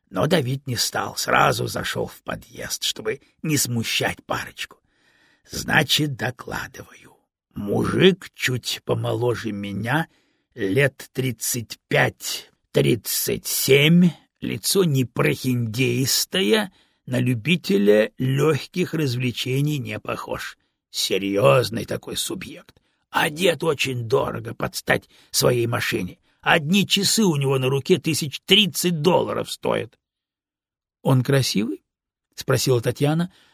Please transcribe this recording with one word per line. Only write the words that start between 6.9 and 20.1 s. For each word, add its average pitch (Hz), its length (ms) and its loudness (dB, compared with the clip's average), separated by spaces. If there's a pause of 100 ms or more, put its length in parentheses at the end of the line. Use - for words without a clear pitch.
Мужик 113 800 0
чуть - 520 -6
помоложе 113 680 -2
меня, 101 560 -4 (480)
лет 117 580 0
тридцать 127 640 -6 (100)
пять-тридцать - 1600 -2
семь, 165 640 6 (320)
лицо 123 420 0
не 135 220 2
прохиндеистое, 131 1700 0 (340)
на 123 140 -2
любителя 170 1000 2
легких 143 760 0
развлечений 131 840 -2
не 107 220 -8
похож. - 580 -8 (320)